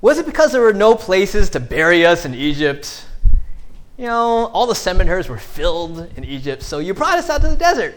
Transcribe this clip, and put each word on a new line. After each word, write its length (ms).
Was 180
it 80
because 260
there 80
were 120
no 220
places 560
to 100
bury 440
us 200
in 100
Egypt? 720
You 100
know, 420
all 180
the 80
cemeteries 540
were 100
filled 800
in 80
Egypt, 380
so 160
you 160
brought 220
us 140
out 120
to 60
the 80
desert. 400